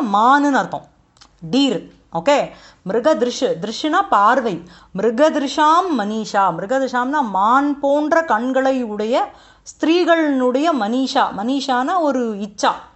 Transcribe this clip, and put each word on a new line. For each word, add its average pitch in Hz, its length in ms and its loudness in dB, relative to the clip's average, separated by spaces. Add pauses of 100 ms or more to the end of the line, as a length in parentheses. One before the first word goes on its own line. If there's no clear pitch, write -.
(120)
மானுன்னு 277 400 4
அர்த்தம், 185 340 -2 (640)
டீர். 247 400 0 (220)
ஓகே, 202 380 0 (380)
மிருகதிருஷு, 240 720 0
திருஷுனா 302 400 -2 (100)
பார்வை. 220 520 2 (340)
மிருகதிருஷாம் 302 1000 2
மனிஷா, 202 600 -2
மிருகதிருஷாம்னா 254 720 -2
மான் 254 500 2
போன்ற 302 440 2
கண்களை 262 580 0
உடைய 220 500 -4 (300)
ஸ்திரீகளினுடைய 302 1080 2 (120)
மனிஷா. 240 460 0 (120)
மனிஷானா 269 600 -2
ஒரு 247 400 -2
இச்சா 214 300 -2 (260)